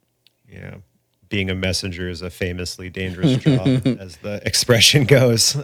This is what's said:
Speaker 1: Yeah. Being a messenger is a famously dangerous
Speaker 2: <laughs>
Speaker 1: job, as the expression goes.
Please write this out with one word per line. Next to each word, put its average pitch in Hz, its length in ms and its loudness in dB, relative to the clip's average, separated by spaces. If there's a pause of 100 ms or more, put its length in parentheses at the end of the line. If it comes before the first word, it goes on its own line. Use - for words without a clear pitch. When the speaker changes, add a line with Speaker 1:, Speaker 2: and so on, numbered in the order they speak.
(520)
Speaker 1:
Yeah. 92 260 -16 (520)
Being 98 220 -2
a 92 40 0
messenger 92 540 -4
is 85 140 -10
a 90 80 -8
famously 90 580 -6
dangerous 92 480 -2
Speaker 2:
<laughs> 127 60 -4
Speaker 1:
job, 131 420 2
as 101 320 -4
the 104 260 -8
expression 117 640 2
goes. 123 580 4